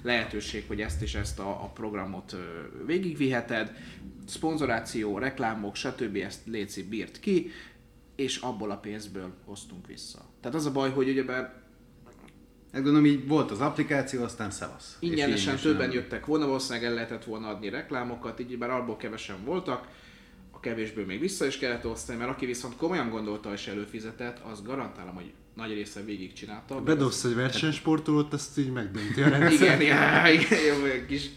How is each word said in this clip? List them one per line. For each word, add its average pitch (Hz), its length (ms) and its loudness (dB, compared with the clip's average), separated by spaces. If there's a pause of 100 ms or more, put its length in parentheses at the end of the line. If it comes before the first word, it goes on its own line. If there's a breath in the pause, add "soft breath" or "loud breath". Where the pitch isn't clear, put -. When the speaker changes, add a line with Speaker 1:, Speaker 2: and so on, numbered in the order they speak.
Speaker 1:
lehetőség, 110 640 -2
hogy 104 140 -6
ezt 107 220 -2
és 107 120 -2
ezt 104 240 -4
a, 98 120 -4
a 98 240 -6
programot, 98 580 -6
ö, 95 60 -8 (480)
végigviheted, 131 840 0 (540 loud breath)
szponzoráció, 117 920 -2
reklámok, 110 560 -2
stb. 120 420 -4
Ezt 98 300 -6
léci 104 360 -6
bírt 98 380 -8
ki, 185 300 2 (680 loud breath)
és 131 200 -2
abból 107 340 -4
a 101 60 -4
pénzből 98 560 -10 (120)
hoztunk 95 420 -16
vissza. - 320 -16 (220)
Tehát 123 160 -6
az 151 100 0
a 139 60 0
baj, 135 180 2
hogy 131 180 2
ugyebár 127 580 -2 (1080)
Speaker 2:
Hát 135 100 -4
gondolom, 147 240 8
így 139 220 4
volt 147 220 4
az 127 100 -4
applikáció, 139 640 0
aztán 107 280 -4
szevasz. - 500 -12
És 170 80 -2
Speaker 1:
ingyenesen 139 440 2
Speaker 2:
így 131 60 0
is - 60 -6
Speaker 1:
többen 147 220 4
Speaker 2:
nem. 127 100 -2
Speaker 1:
jöttek 117 300 -4
volna, 151 200 2
valószínűleg 127 420 0
el 117 60 0
lehetett 117 300 -6
volna 110 240 -6
adni 107 200 -6
reklámokat, 123 720 -6
így 123 180 -6
bár 120 120 -2
abból 120 260 -2
kevesen 107 480 -8
voltak, 151 420 -4 (640 loud breath)
a - 100 -20
kevésből 110 460 -4
még 95 140 -4
vissza 170 260 0
is 135 120 -2
kellett 120 280 -2
osztani, 117 320 -6
mert 123 120 -4
aki 127 160 -4
viszont 123 300 -6
komolyan 160 340 0
gondolta 107 420 -4
és 101 140 -6
előfizetett, 110 720 -8 (140)
az 101 100 -12
garantálom, 101 520 -8
hogy 90 180 -12 (220)
nagy 107 180 -8
része 104 320 -8
végigcsinálta. 104 800 -8
Speaker 3:
Bedobsz 139 420 4
egy 120 100 2
versenysportolót, 151 1000 2
azt - 260 -4
így 131 140 2
megdönti 107 500 0
a 147 60 8
rendszer. 151 240 8
Speaker 1:
Igen, 147 280 8
igen, 151 520 8
igen, 160 280 6 (180)
jó, 139 60 2
egy 127 220 0
kis 143 200 -2 (100)